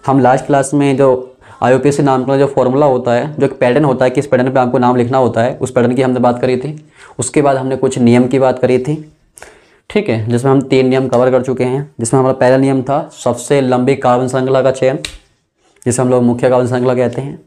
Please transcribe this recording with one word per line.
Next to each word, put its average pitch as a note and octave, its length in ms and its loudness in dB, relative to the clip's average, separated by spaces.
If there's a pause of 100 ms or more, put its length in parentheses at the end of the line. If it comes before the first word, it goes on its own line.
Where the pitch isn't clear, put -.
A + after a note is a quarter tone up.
हम C3+ 160 2
लास्ट B2+ 260 2
क्लास C#3 280 0
में C#3+ 240 2
जो C3 400 0 (260)
आईयूपीएसी C3 400 2
नाम C3 220 0
का C3+ 120 0
जो C#3 100 2
फॉर्मूला C3+ 380 0
होता B2+ 280 0
है, C#3+ 200 -2
जो C#3 120 -2
एक - 140 -4
पैटर्न C3 260 2
होता C3 200 0
है B2+ 60 0
कि C#3+ 80 -2
इस C3+ 80 -4
पैटर्न C3 240 0
पे C3 80 0
आपको B2 180 0
नाम B2 180 2
लिखना B2 220 0
होता A2+ 260 0
है, C3 120 -2
उस - 160 -6
पैटर्न A#2+ 240 2
की C#3 60 0
हमने B2+ 180 0
बात B2 220 0
करी B2+ 160 0
थी। D3+ 280 -10 (340)
उसके C3 220 -2
बाद C#3 160 2
हमने C3 180 -4
कुछ C3+ 240 -2
नियम B2 280 4
की C3 120 0
बात B2+ 200 0
करी B2+ 200 2
थी, C#3 160 -4 (920)
ठीक G#3 200 -2
है, A2 180 -2
जिसमें A#2+ 240 0
हम C3+ 120 4
तीन C3 240 2
नियम C3 200 0
कवर B2 240 2
कर B2+ 120 0
चुके B2+ 200 -4
हैं। C3+ 360 -6
जिसमें A#2+ 200 0
हमारा C3 160 2
पहला C3 220 2
नियम C3+ 260 0
था C#3+ 300 -4
सबसे B2+ 480 -2
लंबी B2+ 360 0
कार्बन B2+ 300 0
श्रृंखला C3 340 0
का C3 100 2
चयन, C3 280 -2 (840)
जिसे B2 160 -2
हम B2+ 80 0
लोग B2+ 140 2
मुख्य A#2+ 260 0
कार्बन B2 180 2
श्रृंखला B2 280 0
कहते B2 260 -2
हैं। C#3 260 -12